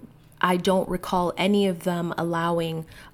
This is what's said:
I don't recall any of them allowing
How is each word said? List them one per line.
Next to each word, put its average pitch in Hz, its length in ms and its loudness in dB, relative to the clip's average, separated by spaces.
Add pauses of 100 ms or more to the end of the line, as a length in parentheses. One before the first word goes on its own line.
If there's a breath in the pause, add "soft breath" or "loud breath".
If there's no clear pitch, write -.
(400)
I 180 160 2
don't 185 320 2
recall 180 480 0
any 202 300 4
of 175 180 -2
them 170 320 -2
allowing 165 720 0 (280 loud breath)